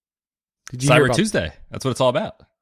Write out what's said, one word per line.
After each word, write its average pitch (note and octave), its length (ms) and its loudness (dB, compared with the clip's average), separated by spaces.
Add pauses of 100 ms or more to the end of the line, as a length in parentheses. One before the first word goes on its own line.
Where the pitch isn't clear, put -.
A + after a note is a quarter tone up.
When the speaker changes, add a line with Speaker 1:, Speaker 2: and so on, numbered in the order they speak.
(680)
Speaker 1:
Did B2+ 120 -10
you C#3 80 0
hear - 120 6
Speaker 2:
Cyber - 40 4
Speaker 1:
about A#2+ 100 0
Speaker 2:
Tuesday. C#3 360 -2 (180)
That's - 140 -12
what C3 60 -2
it's A#2 100 -6
all C3 80 4
about. D3+ 320 -4 (220)